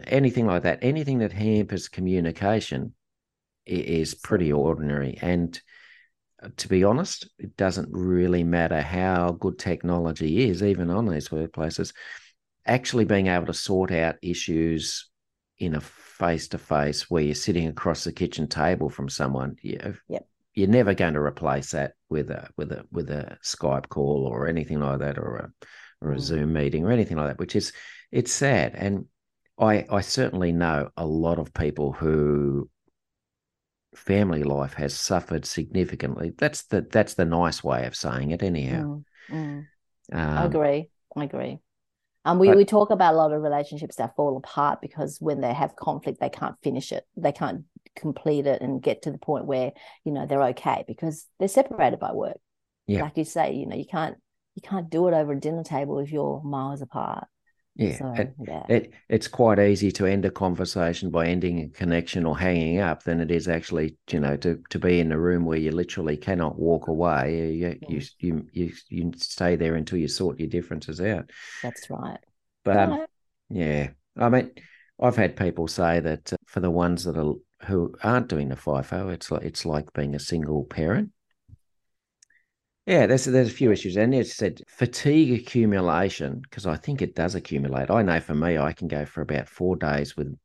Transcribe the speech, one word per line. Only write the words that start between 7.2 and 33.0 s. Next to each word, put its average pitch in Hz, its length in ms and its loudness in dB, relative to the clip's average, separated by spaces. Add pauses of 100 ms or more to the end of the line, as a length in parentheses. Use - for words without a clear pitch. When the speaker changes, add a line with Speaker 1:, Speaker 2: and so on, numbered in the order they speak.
Speaker 1:
it - 180 -14
doesn't 92 360 -2
really 90 520 2
matter 85 380 2
how 87 580 0
good 92 180 -4
technology 85 920 0
is, 90 120 0
even 92 280 2
on 110 160 0
these 78 220 -2
workplaces, 80 680 -4 (720)
actually 120 380 2
being 98 240 4
able 87 180 2
to 82 80 -6
sort 92 360 0
out 82 320 0
issues 82 840 -2 (500)
in 85 160 -2
a 76 60 -2
face-to-face - 1300 -2
where 85 120 2
you're 73 120 0
sitting 85 340 0
across 78 360 -4
the 82 80 -6
kitchen 80 340 -4
table 78 440 0
from 69 180 -8
someone, 67 540 -4
you - 160 -8
know, 101 160 -8 (140)
Speaker 2:
Yep. - 180 -8 (280)
Speaker 1:
you're 98 140 2
never 107 260 6
going 85 200 2
to 73 60 0
replace 71 500 -2
that 71 240 -4 (160)
with 76 200 -2
a, - 260 -10
with 78 160 -6
a, - 200 -10
with 76 180 -6
a - 320 -8
Skype 69 460 -2
call 71 380 0
or 64 200 -2
anything 78 340 -2
like 69 180 0
that, 71 200 -4
or - 180 -6
a, - 300 -14 (400)
or 73 60 -2
a 69 40 -2
Speaker 2:
Mm. 65 40 -4
Speaker 1:
Zoom 76 320 0
meeting 76 320 0
or 110 80 2
anything 104 240 2
like 76 120 -2
that, - 100 -8
which 90 180 -4
is, - 160 -2 (400)
it's 123 200 0
sad. 110 420 2
And 98 320 -4 (520)
I, 107 320 4
I 101 100 2
certainly 92 520 0
know 82 440 2
a 85 100 -4
lot 80 320 0
of 76 160 -8
people 73 380 -2
who 73 760 2 (1300)